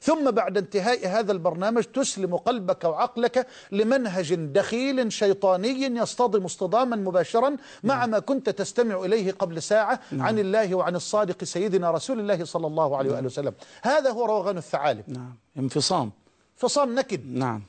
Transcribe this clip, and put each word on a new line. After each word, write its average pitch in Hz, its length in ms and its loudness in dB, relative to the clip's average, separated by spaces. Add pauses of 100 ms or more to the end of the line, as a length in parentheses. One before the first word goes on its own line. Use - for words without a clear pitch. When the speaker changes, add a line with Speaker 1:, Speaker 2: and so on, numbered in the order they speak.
Speaker 1:
ثم 294 300 2
بعد 196 260 0
انتهاء 202 500 0
هذا 208 240 0
البرنامج 190 520 0
تسلم 190 520 -2
قلبك 185 480 -2
وعقلك 233 640 0 (240)
لمنهج 202 640 0
دخيل 220 800 0
شيطاني 196 680 2
يصطدم 233 640 0
اصطداما 220 500 0
مباشراً 196 540 2 (340)
مع 262 160 2
Speaker 2:
نعم. 240 100 0
Speaker 1:
ما 214 100 2
كنت 262 300 -2
تستمع 214 460 0 (100)
إليه 190 260 2
قبل 170 300 -4
ساعة 214 380 2 (120)
Speaker 2:
نعم. 135 160 -4
Speaker 1:
عن 220 120 2
الله 190 360 2
وعن 180 200 0
الصادق 190 480 -2
سيدنا 175 480 0
رسول 220 280 -2
الله 202 260 0
صلى 165 220 -4
الله 151 300 2
عليه 135 120 0
Speaker 2:
نعم. 143 60 0
Speaker 1:
وآله 131 120 -4
وسلم. 135 260 -4 (280)
هذا 269 300 2
هو 233 140 -2
روغان 202 320 0
الثعالب. 139 500 -2
Speaker 2:
نعم. 127 280 -12 (220)
انفصام. 135 540 0 (440)
Speaker 1:
انفصام 254 400 0
نكد. 208 320 -2
Speaker 2:
نعم. 127 420 -4